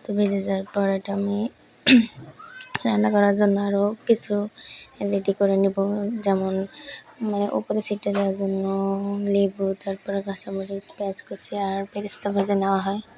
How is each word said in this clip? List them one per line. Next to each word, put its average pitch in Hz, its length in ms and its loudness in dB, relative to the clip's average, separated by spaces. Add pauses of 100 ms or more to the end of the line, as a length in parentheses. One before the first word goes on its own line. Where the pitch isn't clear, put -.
তো - 140 -18
ভিজে 202 280 2
যাওয়ার 196 280 -2
পর 202 200 0
এটা 196 240 -2
আমি 202 240 -2 (480)
<clears throat> - 1000 2
রান্না 208 240 4
করার 202 260 6
জন্য 202 260 4
আরও 202 220 2 (200)
কিছু 214 300 2 (680)
রেডি 196 300 0
করে 196 240 2
নিব, 196 200 2 (460)
যেমন 190 320 0 (680)
মানে 202 300 0
উপরে 214 300 -2
ছিটে 202 300 -2
দেওয়ার 196 240 0
জন্য 196 280 -2 (640)
লেবু, 202 400 2 (140)
তারপরে 196 420 -4
কাঁচামরিচ, 196 720 -6
পেঁয়াজ 196 300 -4
কুচি - 360 -8
আর 196 200 -2 (100)
বেরেস্তা 208 420 -4
ভেজে 202 240 2
নেওয়া 196 260 2
হয়। 196 200 -2 (180)